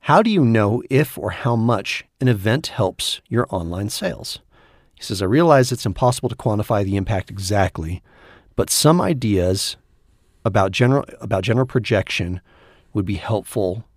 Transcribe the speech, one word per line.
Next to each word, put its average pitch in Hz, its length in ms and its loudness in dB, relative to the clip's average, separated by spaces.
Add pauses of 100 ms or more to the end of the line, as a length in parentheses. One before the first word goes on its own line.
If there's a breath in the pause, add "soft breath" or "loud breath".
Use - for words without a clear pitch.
"How 165 220 4
do 226 80 2
you 185 140 4
know 113 460 4
if 143 280 0
or 92 120 -4
how 117 260 -2
much 113 480 0 (160)
an 127 80 2
event 110 400 0
helps - 600 -2
your 113 220 0
online 90 380 -4
sales?" - 500 -8 (560 soft breath)
He - 80 -20
says, 98 200 -6
"I 95 40 0
realize 135 460 4
it's - 140 -6
impossible 123 420 0
to 120 80 -4
quantify 104 480 -2
the 98 120 -2
impact 98 340 -4
exactly, 92 720 -2 (540 soft breath)
but 95 140 0
some 160 300 4
ideas 101 760 0 (680)
about 98 280 2
general, 127 320 2 (160)
about 95 240 -2
general 120 220 2
projection 95 760 -2 (520 soft breath)
would 101 140 -2
be 101 100 -4
helpful 101 680 -4 (120)